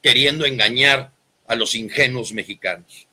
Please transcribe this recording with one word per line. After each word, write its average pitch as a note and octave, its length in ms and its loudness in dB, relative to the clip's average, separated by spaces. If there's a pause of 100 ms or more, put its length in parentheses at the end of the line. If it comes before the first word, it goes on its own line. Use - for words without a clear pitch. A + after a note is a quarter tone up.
queriendo C#3+ 440 2
engañar C3 640 0 (340)
a A#2 100 -2
los A2+ 200 -4
ingenuos A#2+ 560 -2
mexicanos. F#2 800 -10